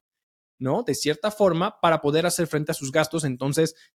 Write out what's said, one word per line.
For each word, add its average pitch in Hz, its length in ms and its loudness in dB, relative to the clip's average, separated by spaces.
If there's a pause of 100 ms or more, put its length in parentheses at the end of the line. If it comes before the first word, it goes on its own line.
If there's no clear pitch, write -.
(600)
¿no? 151 220 -2
De 143 100 -2
cierta 151 380 -2
forma, 190 480 2
para 160 200 4
poder 151 240 2
hacer 175 220 0
frente 151 240 -2
a 156 40 -4
sus 135 180 -8
gastos, 156 320 0
entonces 139 500 0 (220)